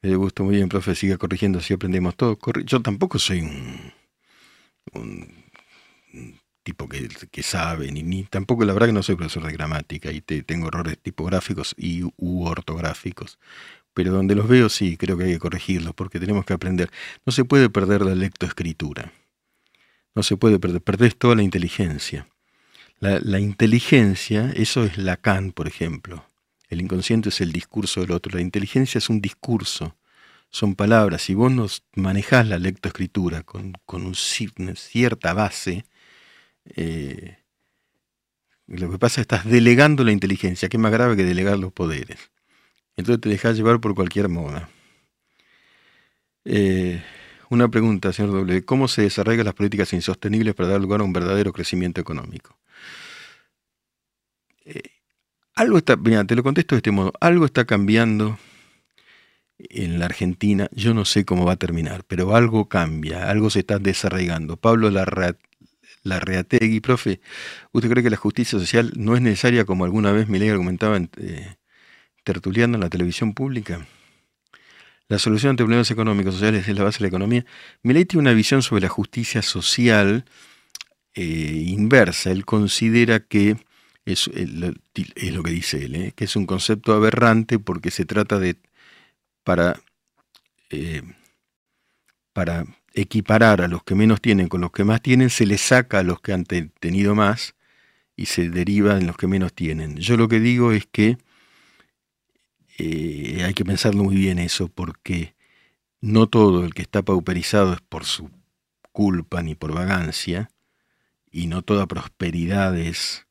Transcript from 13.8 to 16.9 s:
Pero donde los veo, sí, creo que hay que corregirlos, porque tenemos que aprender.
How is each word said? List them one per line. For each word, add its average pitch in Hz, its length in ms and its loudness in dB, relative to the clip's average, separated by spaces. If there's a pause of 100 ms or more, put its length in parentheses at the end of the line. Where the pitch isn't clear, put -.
Pero 92 180 0
donde 95 240 2
los 104 120 2
veo, 120 220 6
sí, 90 260 -2
creo 90 220 -4
que 90 60 -4
hay 92 100 0
que 82 60 -4
corregirlos, 85 560 -6
porque 90 240 -10
tenemos 95 260 -2
que - 80 -4
aprender. 90 380 -2 (340)